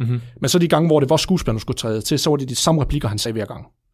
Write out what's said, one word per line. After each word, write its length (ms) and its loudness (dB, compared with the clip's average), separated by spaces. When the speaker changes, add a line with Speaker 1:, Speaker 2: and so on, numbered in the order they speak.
Speaker 1:
Mhm. 200 -2
Speaker 2:
Men 80 0
så 100 4
de 100 4
gange, 180 4
hvor 140 4
det 100 0
var 60 6
skuespilleren, 400 0
der 40 -6
skulle 160 -6
træde 240 -4
til, 180 -2
så 120 0
var 60 4
det 120 -6
de 60 -8
samme 280 2
replikker, 260 -2
han 100 -4
sagde 140 -4
hver 140 -4
gang. 180 -14